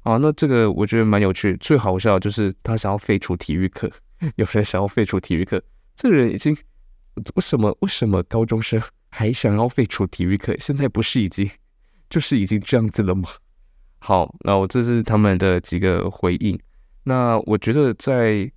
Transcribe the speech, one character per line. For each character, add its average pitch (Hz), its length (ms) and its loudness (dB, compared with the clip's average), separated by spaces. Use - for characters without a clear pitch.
啊， 113 160 0
那 151 140 4
这 151 140 -2
个 117 240 2
我 104 160 0
觉 113 120 0
得 113 60 4
蛮 104 160 4
有 95 120 2
趣， 95 240 -2
最 - 220 2
好 98 200 0
笑 104 160 2
的 95 60 2
就 104 100 -4
是 101 320 -2
他 113 140 -4
想 104 160 -2
要 101 60 -2
废 101 200 0
除 95 160 -4
体 76 200 -6
育 92 160 0
课， - 200 -6
<laughs> - 240 -8
有 107 160 0
人 107 100 2
想 92 180 -2
要 101 60 -2
废 - 160 0
除 98 160 0
体 87 160 -4
育 85 120 0
课， 95 140 -4
这 254 140 0
个 190 40 6
人 123 160 4
已 - 60 -4
经， 151 180 0
为 190 60 0
什 - 180 -2
么， 104 220 2
为 202 80 -2
什 - 180 -2
么 95 180 2
高 113 200 -2
中 113 160 -2
生 113 200 -2
还 113 240 -2
想 104 240 0
要 113 100 2
废 123 200 0
除 - 200 -4
体 - 180 -6
育 95 120 0
课？ - 220 -4
现 - 180 -4
在 139 100 -2
不 110 140 -2
是 117 200 0
已 98 80 0
经， 98 220 -4
就 165 100 0
是 139 180 0
已 - 80 2
经 - 140 0
这 139 160 0
样 113 140 2
子 - 120 -2
了 92 120 2
吗？ 95 140 -2
好， 92 420 0
那 98 160 2
我 95 120 2
这 123 140 0
是 117 200 2
他 110 140 0
们 104 220 4
的 92 240 2
几 90 180 -4
个 92 300 0
回 90 260 -2
应。 104 200 0
那 123 380 0
我 107 160 0
觉 110 160 -2
得 139 220 2
在， 113 640 0